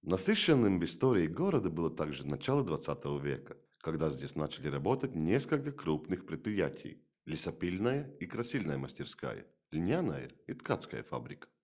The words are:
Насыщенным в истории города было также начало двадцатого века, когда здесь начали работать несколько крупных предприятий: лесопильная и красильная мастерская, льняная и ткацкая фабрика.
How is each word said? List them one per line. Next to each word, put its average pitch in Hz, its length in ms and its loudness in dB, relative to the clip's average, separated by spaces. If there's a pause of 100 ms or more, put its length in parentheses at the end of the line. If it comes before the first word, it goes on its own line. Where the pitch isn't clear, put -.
Насыщенным 110 760 6
в 85 60 2
истории 101 420 4
города 131 420 2
было 80 200 0
также 78 360 -4
начало 95 380 0
двадцатого 71 560 -2
века, 71 380 -4 (220)
когда 80 300 0
здесь 69 260 -6
начали 76 320 -4
работать 73 480 0
несколько 135 560 0
крупных 151 540 -2
предприятий: - 800 -4 (220)
лесопильная 92 840 -2 (100)
и - 60 -8
красильная 107 520 -4
мастерская, 65 680 -8 (260)
льняная 87 600 0 (160)
и - 60 -6
ткацкая - 500 -4
фабрика. - 460 -10 (140)